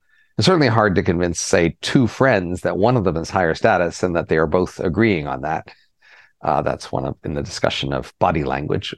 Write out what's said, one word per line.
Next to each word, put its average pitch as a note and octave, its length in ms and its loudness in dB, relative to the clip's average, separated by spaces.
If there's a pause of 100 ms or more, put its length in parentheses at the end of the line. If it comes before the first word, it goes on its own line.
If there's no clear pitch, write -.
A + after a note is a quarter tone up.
(380)
It's A2+ 80 0
certainly E3 220 4
hard G#2+ 280 2
to F2+ 80 0
convince, F2 360 0
say, E2+ 420 2
two C3 260 2
friends F#2+ 540 0
that F2+ 160 -2
one A#2 200 2
of G#2 60 2
them E2+ 140 0
is D#2+ 120 -6
higher E2+ 260 2
status F2+ 480 2
and F2+ 120 -2
that E2 120 -2
they E2+ 100 2
are D#2+ 100 2
both F2+ 320 -2
agreeing F2+ 480 0
on C2 140 -6
that. D2+ 280 -6 (720)
Uh, D2+ 200 0
that's D2 300 -6
one C2+ 140 -4
of, C2+ 180 -6
in E2 100 -6
the C#2+ 100 -4
discussion - 500 -4
of C2 260 -6
body E2+ 240 2
language, C#2 540 -4